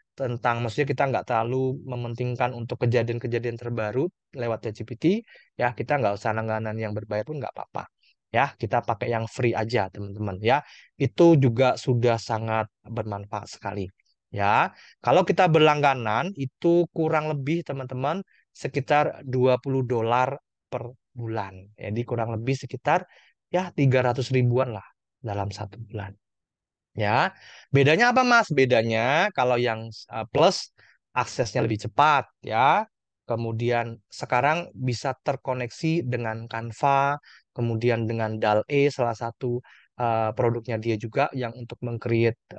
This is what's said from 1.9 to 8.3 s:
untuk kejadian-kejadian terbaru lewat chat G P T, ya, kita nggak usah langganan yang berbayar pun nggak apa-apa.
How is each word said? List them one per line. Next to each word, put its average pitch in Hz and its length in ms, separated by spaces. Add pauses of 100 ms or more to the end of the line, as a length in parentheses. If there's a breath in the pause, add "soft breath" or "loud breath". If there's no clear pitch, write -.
untuk 117 320
kejadian-kejadian 117 720
terbaru 117 480 (320)
lewat 117 320
chat 107 80
G - 80
P - 120
T, - 60 (540 soft breath)
ya, 123 200
kita 147 200
nggak 107 200
usah 110 200
langganan 110 400
yang 110 160
berbayar 107 320
pun 151 120
nggak 127 160
apa-apa. - 320 (460 soft breath)